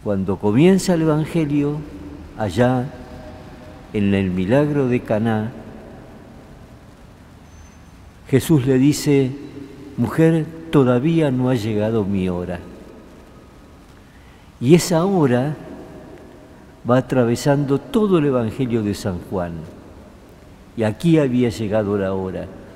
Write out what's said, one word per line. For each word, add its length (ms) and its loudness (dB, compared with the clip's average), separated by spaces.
Cuando 340 -2
comienza 560 4
el 80 0
Evangelio, 760 0
allá 480 0
en 220 2
el 160 2
milagro 580 2
de 140 2
Caná, 500 0
Jesús 380 4
le 100 4
dice, 540 4
"Mujer, 480 2
todavía 600 4
no 180 0
ha 60 2
llegado 500 0
mi 240 0
hora". 300 -6
Y 160 6
esa 300 2
hora 500 2
Va 80 6
atravesando 840 0
todo 380 2
el 80 2
Evangelio 560 -2
de 120 -2
San 260 -6
Juan. 240 -4
Y 80 -2
aquí 360 2
había 300 2
llegado 480 -2
la 160 -2
hora, 340 -6